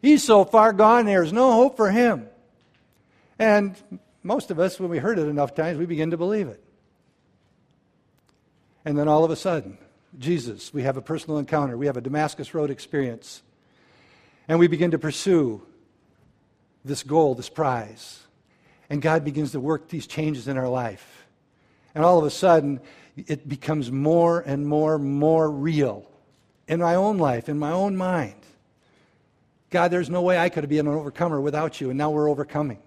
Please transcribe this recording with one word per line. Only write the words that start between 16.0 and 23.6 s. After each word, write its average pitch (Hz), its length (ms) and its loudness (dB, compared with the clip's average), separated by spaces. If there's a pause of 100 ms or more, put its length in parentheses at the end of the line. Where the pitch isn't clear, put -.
this 135 200 -8
goal, 143 320 2
this 123 120 -14
prize. 117 720 -6 (680)
And 147 120 -4
God 160 220 0
begins 143 280 -4
to 151 80 -6
work 147 300 -4
these 165 180 -10
changes 151 400 -6
in 135 100 -4
our 127 100 -2
life. 123 600 -8 (680)
And 156 100 0
all 180 140 6
of 156 80 2
a 143 60 -2
sudden, 147 500 2 (340)
it 143 320 -10
becomes 139 440 -6